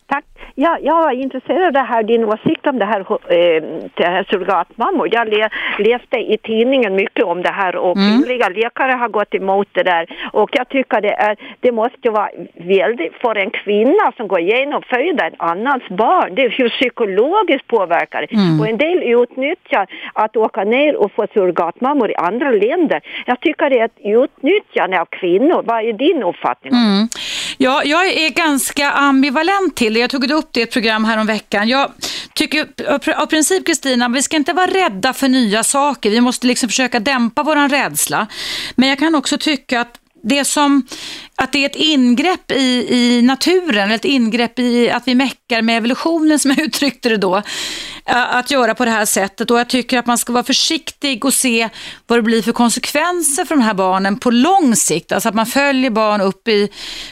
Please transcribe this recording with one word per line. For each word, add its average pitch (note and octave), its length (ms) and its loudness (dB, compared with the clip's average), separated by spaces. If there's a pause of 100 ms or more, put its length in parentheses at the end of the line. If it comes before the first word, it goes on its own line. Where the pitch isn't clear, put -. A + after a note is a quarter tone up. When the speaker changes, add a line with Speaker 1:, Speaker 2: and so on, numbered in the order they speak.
Speaker 1:
Tack. C#4+ 180 -4 (300)
Ja, D#4 280 0
jag C#4 200 2
var D4+ 100 2
intresserad C4 540 -2
av D#4 60 0
det B3+ 200 0
här, A3+ 100 2
din A3+ 220 2
åsikt A3 420 -2
om C4+ 120 0
det G3 60 0
här, G3+ 160 0
eh, F3 640 2 (340)
det F3 180 2
här F#3 160 0
surrogatmammor. G3 840 -2
Jag A3+ 160 0
le-, G#3+ 220 0 (280)
läste A#3+ 380 0
i G#3+ 260 -2
tidningen A3+ 520 2
mycket G3 300 -2
om F3 180 -2
det E3 180 -2
här F3+ 160 -2
och F3+ 200 0
Speaker 2:
Mm. G3 120 4 (140)
Speaker 1:
kvinnliga A#3+ 260 0
läkare A#3 440 -2
har A#3+ 160 -2
gått G#3 260 -2
emot G3 380 0
det F3+ 100 0
där. E3+ 220 0 (280)
Och G#3+ 200 2
jag B3 160 -12
tycker C4 320 -2
det G3 140 0 (140)
är, G#3 80 -2 (240)
det B3 120 2
måste A3+ 380 -2
vara G#3 180 0 (480)
väldigt A3+ 460 -2
för A3+ 120 0 (100)
en F#3+ 60 -6
kvinna C4 680 2
som G#3+ 120 -8
går F#3 120 0
igenom A#3+ 420 0 (100)
föda C4 340 0
en E3 100 -8 (160)
annans B3 320 -2 (180)
barn. C4 320 2
Det B3+ 80 0
är A#3+ 160 2
hur B3 100 2
psykologiskt B3 1000 0
påverkar E3 540 0
det. D3 140 -8
Speaker 2:
Mm. E3+ 260 2
Speaker 1:
Och G#3+ 80 0
en A3+ 100 -2
del E4 200 2 (180)
utnyttjar B3 680 -2 (280)
att A3 220 -2
åka A3 280 0
ner C4+ 380 2
och G3+ 140 0
få G#3+ 180 0
surrogatmammor F#3+ 760 0
i - 60 -6
andra A#3 340 -2
länder. A3+ 500 2 (260)
Jag B3 140 -2
tycker D4+ 300 0
det B3+ 80 4
är A3 60 0
ett - 160 -6 (200)
utnyttjande G#3 800 0
av E3+ 60 -2 (140)
kvinnor. G3+ 500 2
Vad A3+ 180 0
är A#3 40 0 (140)
din E4 160 0
uppfattning E3+ 500 -4
om A#3+ 80 4
det? G#3+ 160 2
Speaker 2:
Mm. A3 120 0 (520)
Ja, C4 240 2
jag D#4+ 220 2
är D#4+ 240 0
ganska C#4+ 600 0
ambivalent C#4+ 840 2
till A3 180 0
det. A#3 60 2
Jag A#3+ 100 0
tog C4 200 -2
upp D4+ 220 -2
det - 80 -2
i - 20 2
ett A#3 100 -6
program A3 320 0
här A3 160 0
om G#3+ 60 0
veckan. G#3+ 420 -2
Jag C4+ 240 0 (420)
tycker D#4 260 0 (280)
av C#4 100 0
pr-, - 140 -2 (100)
av D4+ 40 -2
princip, D#4 400 0
Kristina, B3+ 420 0
vi C4 140 0
ska - 140 -4
inte D#4 160 0
vara F4+ 140 0
rädda D#4 460 0
för C4+ 160 -2
nya A#3 360 2
saker. C#4 460 0
Vi A3+ 100 4
måste B3 260 0
liksom B3 220 0
försöka B3 320 -2
dämpa A#3+ 420 -2
våran D4 260 2
rädsla. G3 580 -2 (500)
Men C4 120 4
jag C4+ 100 0
kan D#4+ 160 2
också C#4+ 240 0
tycka C4+ 420 -2
att A#3+ 200 -8 (220)
det C4+ 220 2
som, C#4+ 420 2 (500)
att - 160 -2
det C#4+ 100 0
är C#4 40 0
ett C#4 100 -8
ingrepp D4+ 760 2
i, B3+ 380 0
i A#3+ 320 4
naturen, C4 680 2
ett A3 140 -2
ingrepp A#3 540 0
i A#3+ 320 2
att A#3 180 -4
vi B3+ 60 2
meckar B3 480 -2
med A#3 140 2
evolutionen, D4+ 600 2
som C4 120 0
jag C4+ 100 2
<laughs> D4+ 60 0
uttryckte - 420 -2
det A3 80 2
då, F#3 200 0
ä-, G#3 60 -2 (880)
att B3 200 -2
göra A#3+ 240 2
på B3+ 100 -2
det A3+ 60 0
här A3 140 0
sättet. G#3 460 -2
Och A#3 80 4
jag A#3+ 100 0
tycker B3 300 0
att A#3+ 80 -4
man A#3+ 120 0
ska - 140 -4
vara A#3+ 120 0
försiktig - 800 -2
och C4+ 100 0
se A3+ 340 0 (380)
vad A#3 120 2
det A#3+ 40 2
blir A3+ 200 2
för A#3 100 0
konsekvenser D#4+ 920 0
för D#4+ 100 -2
de C#4 80 4
här G3+ 120 0
barnen F#3+ 440 0
på B3+ 120 0
lång C4 460 4
sikt. - 360 -2
Alltså G3 160 0
att G3 60 -2
man A3 120 0
följer C4 440 0
barn G#3 300 0
upp G3 280 -2
i G#3 200 2 (440)